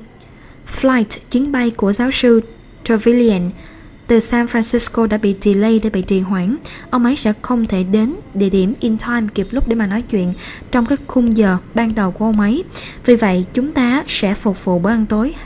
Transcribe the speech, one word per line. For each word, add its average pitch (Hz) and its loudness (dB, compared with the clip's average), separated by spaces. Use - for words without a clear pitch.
Flight, 254 0
chuyến 277 0
bay 247 0
của 208 0
giáo 247 0
sư 233 4
Trevelyan 226 2
từ 226 4
San 240 0
Francisco 226 0
đã 214 0
bị 202 0
delay, 214 4
đã 220 -2
bị 190 0
trì 190 0
hoãn. 185 -2
Ông 247 0
ấy 254 2
sẽ 214 0
không 240 0
thể 185 -2
đến 214 0
địa 196 2
điểm 196 2
in 220 0
time 240 -2
kịp 190 -2
lúc 262 0
để 226 0
mà 214 0
nói 208 -2
chuyện 185 -2
trong 240 2
cái 277 -2
khung 233 2
giờ 190 4
ban 226 0
đầu 202 -2
của 214 -4
ông 214 2
ấy. 233 0
Vì 247 6
vậy, 185 0
chúng 269 -2
ta 254 0
sẽ 196 -2
phục 202 -4
vụ 180 0
bữa 185 0
ăn 226 2
tối 226 -2